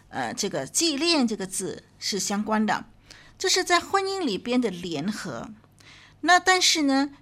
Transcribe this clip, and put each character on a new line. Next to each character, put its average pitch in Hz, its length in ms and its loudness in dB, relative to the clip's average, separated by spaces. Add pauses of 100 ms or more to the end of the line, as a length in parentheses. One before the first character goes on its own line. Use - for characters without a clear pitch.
(100)
呃， 113 220 -6
这 - 160 -4
个 135 160 -4
纪 320 300 0
念 294 320 2
这 214 100 -2
个 196 80 -6
字 185 380 -8 (160)
是 196 220 -4
相 202 240 -4
关 214 200 0
的， 185 200 -2 (520)
这 381 120 -2
是 359 160 2
在 349 160 2
婚 392 240 -2
姻 381 160 -4
里 214 180 0
边 247 220 0
的 226 100 0
联 175 400 -6
合。 143 400 -8 (680)
那 349 180 6
但 370 240 4
是 339 200 2
呢， 277 280 2 (120)